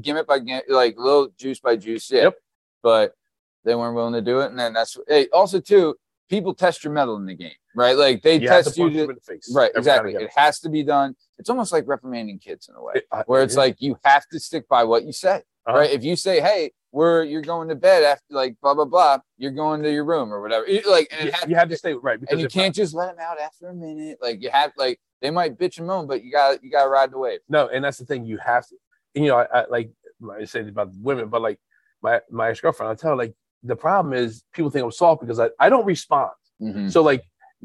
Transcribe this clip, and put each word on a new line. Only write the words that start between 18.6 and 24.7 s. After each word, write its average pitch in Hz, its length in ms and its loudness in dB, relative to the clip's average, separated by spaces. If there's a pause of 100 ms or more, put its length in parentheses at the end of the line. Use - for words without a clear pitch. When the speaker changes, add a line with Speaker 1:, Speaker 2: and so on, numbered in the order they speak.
Speaker 1:
blah, 139 120 4
blah, 151 120 0
blah, 147 320 4 (180)
you're 135 160 -8
going 151 300 -4
to 151 80 -2
your 147 140 -2
room," 147 280 -2
or 104 80 -8
whatever. 110 260 -4
You, 202 220 0
like, 165 240 4
and 156 100 -10
it 151 40 -4
Speaker 2:
You, 139 60 -4
Speaker 1:
has 170 180 -6
Speaker 2:
you 170 60 -2
have 170 140 4
to 165 60 -6
stay, 160 180 -6
right, 120 260 -6
because 135 120 -8
Speaker 1:
and 160 80 0
you 156 60 -2
Speaker 2:
if - 80 -10
not 185 80 0
Speaker 1:
can't 190 120 -2
just 180 200 -4
let 180 140 -6
'em 175 100 -14
out 165 220 -10
after 165 280 -14
a 180 60 -16
minute. 156 480 -14
Like, 117 200 -8
you 123 80 -10
have, 139 260 0